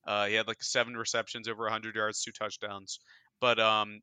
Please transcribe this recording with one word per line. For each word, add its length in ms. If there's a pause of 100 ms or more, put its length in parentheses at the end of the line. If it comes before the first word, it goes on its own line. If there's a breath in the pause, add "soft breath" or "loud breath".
Uh, 180
he 80
had, 140
like, 160
seven 340
receptions, 500
over 200
a 40
hundred 240
yards, 280
two 80
touchdowns. 680 (400 soft breath)
But, 200
um, 440